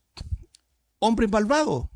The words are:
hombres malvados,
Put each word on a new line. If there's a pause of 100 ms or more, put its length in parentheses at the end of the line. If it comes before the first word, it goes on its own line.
(1000)
hombres
malvados,